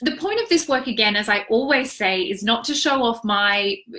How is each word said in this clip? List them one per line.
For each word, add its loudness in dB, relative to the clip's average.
The -2
point -4
of -4
this 4
work, 0
again, 0
as -2
I 0
always 2
say, 2
is -4
not 0
to -2
show 0
off -2
my 0